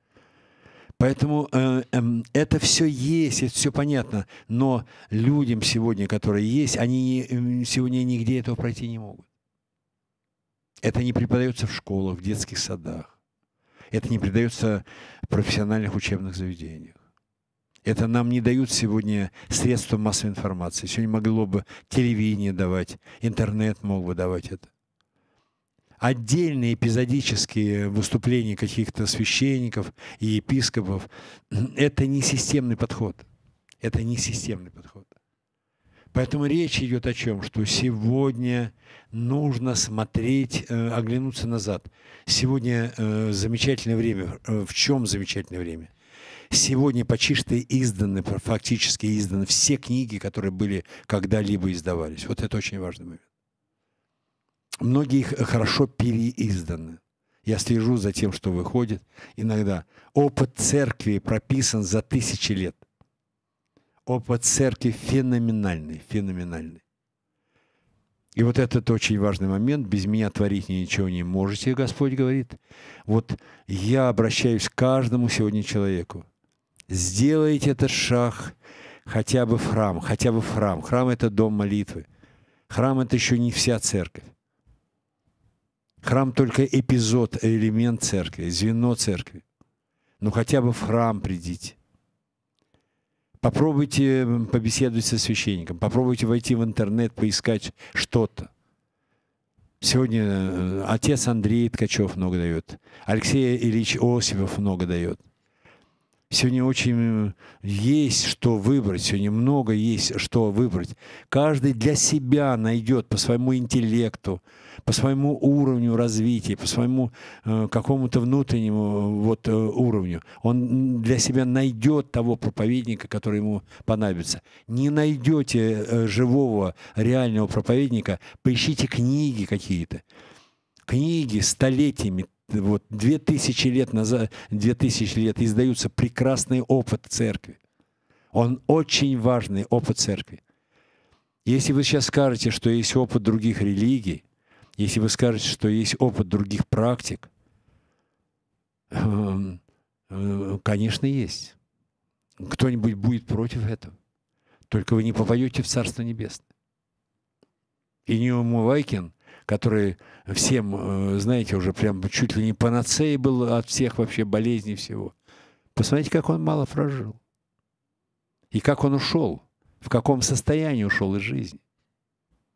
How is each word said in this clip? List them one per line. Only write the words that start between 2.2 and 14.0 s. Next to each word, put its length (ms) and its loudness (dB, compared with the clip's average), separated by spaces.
это 260 2
всё 260 2
есть, 580 0
это 100 -2
всё 180 0
понятно. 540 -2
Но 380 2
людям 500 2
сегодня, 460 0
которые 420 0
есть, 280 0
они 260 2
не, 260 0
м, 360 -2
сегодня 380 0
нигде 360 0
этого 160 -4
пройти 340 -6
не 100 -10
могут. 260 -16
Это 220 0
не 100 0
преподаётся 540 0
в 60 -6
школах, 460 -4
в 40 -16
детских 340 -4
садах. 640 -10
Это 180 -2